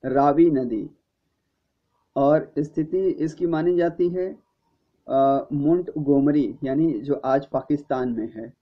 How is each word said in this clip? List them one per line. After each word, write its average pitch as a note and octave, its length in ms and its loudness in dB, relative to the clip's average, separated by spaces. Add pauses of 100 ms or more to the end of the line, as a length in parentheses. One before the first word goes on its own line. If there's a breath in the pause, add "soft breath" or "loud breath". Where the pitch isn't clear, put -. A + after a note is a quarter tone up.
रावी C#3+ 460 4
नदी A#2 380 -2 (1300)
और D3+ 440 2
स्थिति D#3+ 500 -2
इसकी D#3+ 380 -4
मानी E3 300 0
जाती E3+ 320 0
है, F3+ 300 -6 (680)
अ, C3+ 460 2
मोंट D#3+ 440 0
गोमरी, C#3 680 2
यानी C#3 380 0
जो C#3 120 -4
आज C3+ 320 -2
पाकिस्तान C3 680 -4
में A2+ 220 -6
है। A#2 280 -14